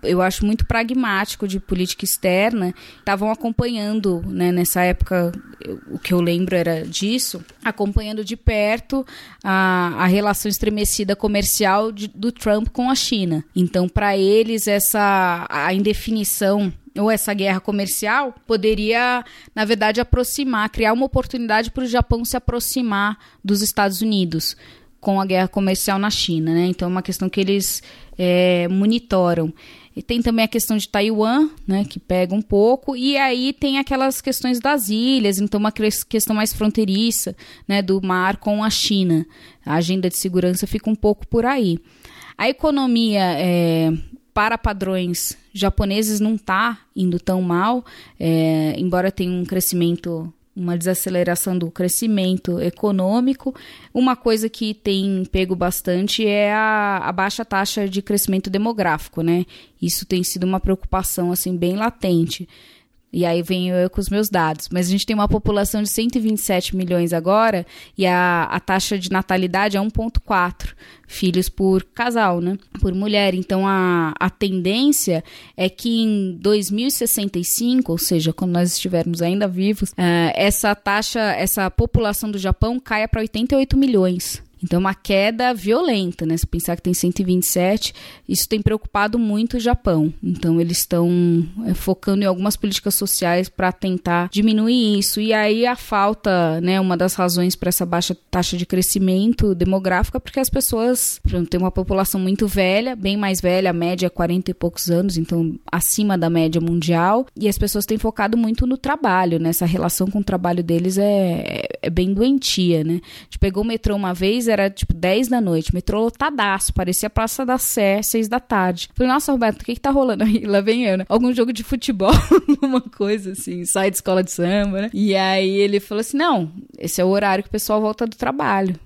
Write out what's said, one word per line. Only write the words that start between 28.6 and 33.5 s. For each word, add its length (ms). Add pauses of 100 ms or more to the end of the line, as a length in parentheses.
monitoram. 840 (440)
E 60
tem 200
também 220
a 40
questão 280
de 120
Taiwan, 600 (160)
né, 180
que 160
pega 340
um 80
pouco, 540
e 200
aí 360